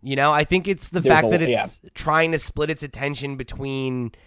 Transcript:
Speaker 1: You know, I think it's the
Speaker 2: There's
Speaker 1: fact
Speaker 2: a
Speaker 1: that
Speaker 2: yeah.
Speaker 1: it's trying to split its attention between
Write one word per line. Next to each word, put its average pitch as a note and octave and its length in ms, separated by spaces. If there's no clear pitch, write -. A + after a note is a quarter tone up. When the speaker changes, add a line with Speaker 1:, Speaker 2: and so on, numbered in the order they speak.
Speaker 1:
You C3+ 120
know, C#3+ 180
I D3+ 100
think F3+ 240
it's G3 220
the F3+ 100
Speaker 2:
There's C#3+ 220
Speaker 1:
fact A#2 60
Speaker 2:
a F3 100
Speaker 1:
that D#3+ 100
Speaker 2:
yeah. A#2+ 160
Speaker 1:
it's - 160
trying D#3+ 400
to D#3 60
split D3+ 320
its D3 120
attention C#3 540
between C3 720